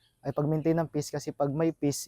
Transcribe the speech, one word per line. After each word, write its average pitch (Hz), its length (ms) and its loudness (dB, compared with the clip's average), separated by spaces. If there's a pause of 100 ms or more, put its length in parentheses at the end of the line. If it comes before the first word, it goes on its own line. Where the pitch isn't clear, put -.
(240)
ay, 139 80 -4
pag-maintain 156 480 2
ng 160 80 0
peace, - 240 -4
kasi 147 240 -6
pag 143 160 0
may 160 240 2
peace, - 320 -2